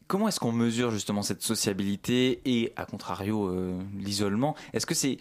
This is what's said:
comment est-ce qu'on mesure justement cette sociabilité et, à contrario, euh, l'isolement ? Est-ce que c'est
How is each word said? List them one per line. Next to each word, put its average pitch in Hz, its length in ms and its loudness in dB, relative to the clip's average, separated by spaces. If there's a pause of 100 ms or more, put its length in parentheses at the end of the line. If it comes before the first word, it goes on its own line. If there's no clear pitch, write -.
comment 208 220 2
est-ce - 100 -2
qu'on 117 140 2
mesure 117 360 2
justement 104 320 0
cette 98 200 -2
sociabilité 110 1040 2
et, 117 320 2
à - 80 -6
contrario, 101 640 -2
euh, 90 280 -2 (220)
l'isolement ? 101 560 0 (160)
Est-ce 113 140 -2
que - 80 -4
c'est 139 280 0